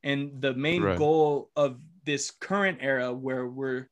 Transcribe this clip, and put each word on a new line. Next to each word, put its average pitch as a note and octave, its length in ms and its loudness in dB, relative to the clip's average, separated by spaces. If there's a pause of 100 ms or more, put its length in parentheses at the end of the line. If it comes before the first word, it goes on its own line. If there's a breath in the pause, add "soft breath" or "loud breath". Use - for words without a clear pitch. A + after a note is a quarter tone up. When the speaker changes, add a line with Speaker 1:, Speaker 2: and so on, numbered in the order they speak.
Speaker 1:
And C#3+ 380 -4
the C3+ 120 0
main D3+ 300 0
Speaker 2:
Right. G2+ 140 2
Speaker 1:
goal D3+ 580 4
of C3+ 240 0 (240)
this C#3 280 -4
current F#3+ 500 0
era B2+ 320 0
where C3 340 -4
we're C3 440 -6